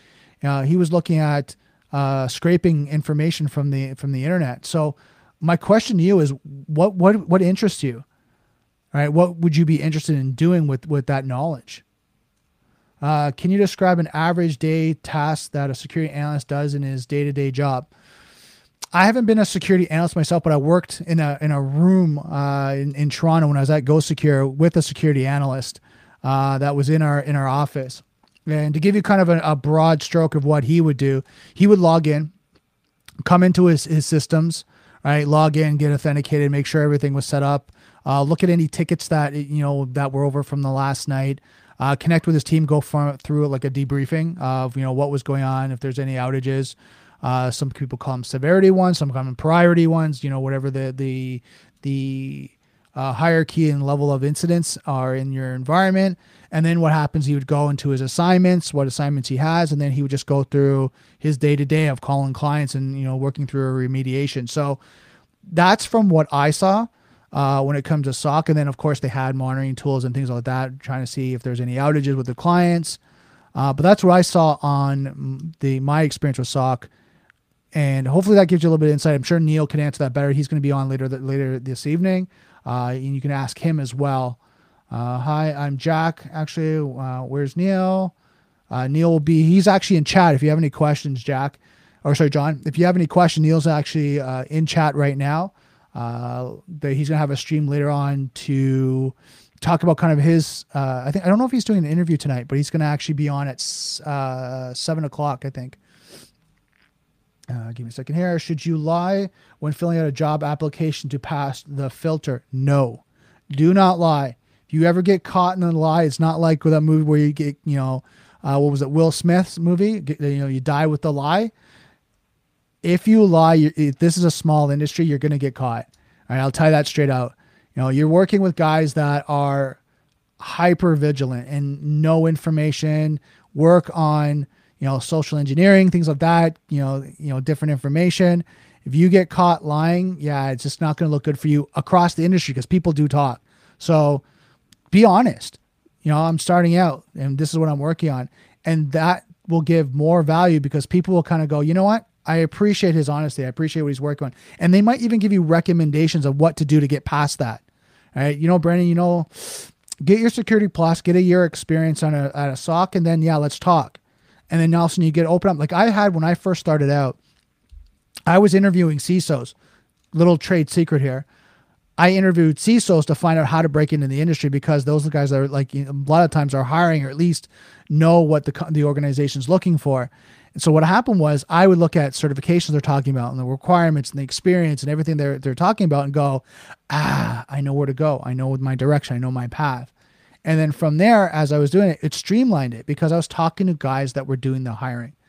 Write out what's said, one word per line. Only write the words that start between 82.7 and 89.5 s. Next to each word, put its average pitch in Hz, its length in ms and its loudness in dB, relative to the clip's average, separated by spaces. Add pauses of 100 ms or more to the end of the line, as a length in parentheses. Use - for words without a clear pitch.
and 135 200 -6
you 135 60 -6
can 143 100 -4
ask 135 280 -6
him 165 200 -2
as 123 160 -8
well. 131 460 -4 (500)
Uh, 120 280 -6
"Hi, 151 340 -2
I'm 143 240 -6
Jack." 160 560 -4
Actually, 156 460 -4
uh, 131 420 -6
where's 135 360 -6
Neil? 185 580 0 (560)
Uh, 131 180 -4
Neil 160 220 2
will 160 100 4
be, 160 220 4
he's 180 260 6